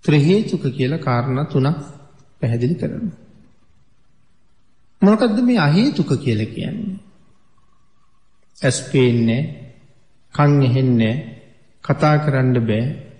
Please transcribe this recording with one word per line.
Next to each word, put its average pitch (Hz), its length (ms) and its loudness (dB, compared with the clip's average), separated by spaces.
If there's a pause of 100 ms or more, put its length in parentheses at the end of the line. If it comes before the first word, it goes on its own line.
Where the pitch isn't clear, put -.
ත්‍රිහේතුක 165 600 2
කියලා 135 340 -2
කාරණා 131 460 -2
තුනක් 143 360 0 (540)
පැහැදිලි 120 400 -2
කරනවා. - 440 -8 (1800)
මොකද්ද 214 380 4
මේ 247 180 2
අහේතුක 175 560 2
කියලා 110 320 -2
කියන්නේ? - 520 -8 (1600)
ඇස් 131 240 -2
පේන්නේ, 120 600 2 (920)
කන් 147 240 2
ඇහෙන්නේ, 123 560 2 (720)
කතා 151 340 0
කරන්න 131 420 0
බෑ 110 240 0 (360)